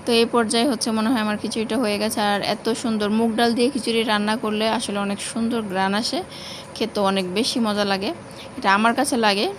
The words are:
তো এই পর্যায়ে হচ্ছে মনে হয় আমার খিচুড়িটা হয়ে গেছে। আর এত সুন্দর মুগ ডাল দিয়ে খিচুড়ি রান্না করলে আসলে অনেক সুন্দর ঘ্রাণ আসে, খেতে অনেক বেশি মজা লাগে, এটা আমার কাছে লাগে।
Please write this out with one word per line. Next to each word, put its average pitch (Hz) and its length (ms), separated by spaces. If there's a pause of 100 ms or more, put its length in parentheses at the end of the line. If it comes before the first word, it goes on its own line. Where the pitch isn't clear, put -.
তো 247 60 (100)
এই 233 140
পর্যায়ে 233 360
হচ্ছে 226 260
মনে 220 140
হয় 226 140
আমার 214 160
খিচুড়িটা 220 420
হয়ে 208 200
গেছে। 220 160 (140)
আর 196 80 (140)
এত - 120 (160)
সুন্দর 214 260 (100)
মুগ 226 200
ডাল 233 180
দিয়ে 240 160
খিচুড়ি 233 280 (120)
রান্না 208 220 (100)
করলে 214 220 (120)
আসলে 202 280
অনেক 202 120 (140)
সুন্দর 226 280 (100)
ঘ্রাণ 190 300
আসে, 254 180 (580)
খেতে 214 220 (120)
অনেক 196 140 (140)
বেশি 220 280
মজা 208 260
লাগে, 190 180 (460)
এটা 254 200
আমার 233 220
কাছে 285 180 (100)
লাগে। 208 200 (120)